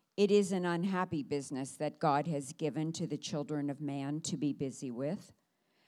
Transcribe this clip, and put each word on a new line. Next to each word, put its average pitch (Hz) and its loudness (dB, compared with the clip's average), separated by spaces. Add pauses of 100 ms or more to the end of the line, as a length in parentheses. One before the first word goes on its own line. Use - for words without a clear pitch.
(160)
It 196 6
is 202 6
an 185 2
unhappy 175 0
business 135 -4
that 147 -4
God 151 4
has 143 -4
given 156 -2
to 170 -2
the 139 -2
children 143 -2
of 139 -6
man 143 -4
to 170 -4
be 143 2
busy 135 -4
with. 139 -4 (560)